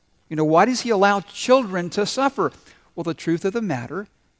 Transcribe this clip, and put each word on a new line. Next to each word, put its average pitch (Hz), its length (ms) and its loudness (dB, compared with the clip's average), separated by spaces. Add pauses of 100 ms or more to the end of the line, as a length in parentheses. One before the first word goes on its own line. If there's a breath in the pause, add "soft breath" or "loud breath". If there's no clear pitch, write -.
(280)
You 160 80 -8
know, 156 80 0
why 160 200 6
does 247 180 0
he 240 80 -2
allow 202 320 2
children 185 680 0
to 208 160 -2
suffer?" 262 460 -2 (420 loud breath)
Well, 170 80 -8
the 160 120 -4
truth 170 300 -2
of 196 80 -2
the 233 100 -4
matter 147 440 -6 (340)